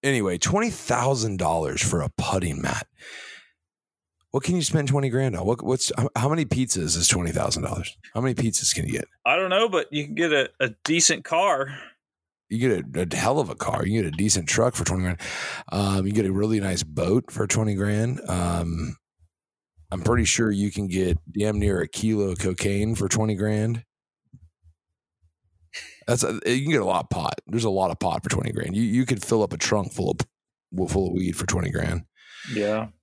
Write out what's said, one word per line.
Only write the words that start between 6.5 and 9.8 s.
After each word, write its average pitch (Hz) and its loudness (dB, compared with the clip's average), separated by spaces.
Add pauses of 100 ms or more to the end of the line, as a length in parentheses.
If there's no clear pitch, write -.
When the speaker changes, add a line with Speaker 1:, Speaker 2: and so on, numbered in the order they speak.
Speaker 1:
is 85 2
twenty 87 2
thousand - 0
dollars? - -6 (180)
How 110 -2
many 127 0
pizzas - 0
can - -2
you - -4
get? - -4 (160)
Speaker 2:
I 127 4
don't 185 0
know, 214 4
but 170 0